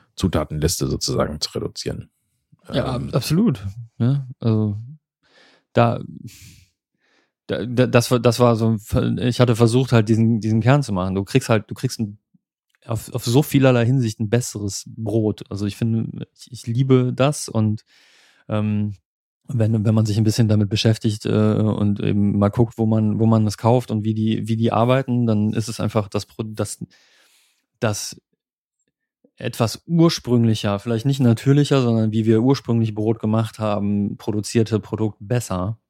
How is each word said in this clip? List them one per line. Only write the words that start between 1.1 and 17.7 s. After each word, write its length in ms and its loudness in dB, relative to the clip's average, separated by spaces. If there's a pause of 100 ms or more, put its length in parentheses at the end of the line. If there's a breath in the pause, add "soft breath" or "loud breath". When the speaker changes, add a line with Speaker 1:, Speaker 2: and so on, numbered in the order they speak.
Speaker 1:
zu 120 -6
reduzieren. 580 -10 (600)
Speaker 2:
Ja, 240 -4
Speaker 1:
Ähm, 120 -6
Speaker 2:
ab-, 60 -4
absolut. 500 0 (340)
Ja, 280 0 (120)
also 380 0 (960 soft breath)
da, 280 2 (1500 loud breath)
da, 200 -4
da, 200 2
das 240 4
war, 100 4
das 200 2
war 160 6
so 140 2
ein 80 0
Ver-, 400 -2
ich 220 0
hatte 160 4
versucht, 360 2
halt 160 4
diesen, 320 2
diesen 200 0
Kern 220 2
zu 100 -8
machen. 220 -2
Du 100 -2
kriegst 240 -2
halt, 220 0
du 40 -10
kriegst 260 -8
ein, 180 -6 (680)
auf, 260 -6
auf 120 -6
so 180 4
vielerlei 420 4
Hinsicht 360 0
ein 100 -4
besseres 560 -4
Brot. 640 -4
Also 160 -6
ich 100 -6
finde, 580 -4
ich, 160 -20
ich 160 -18
liebe 480 2
das 340 -2
und, 360 -2 (640 soft breath)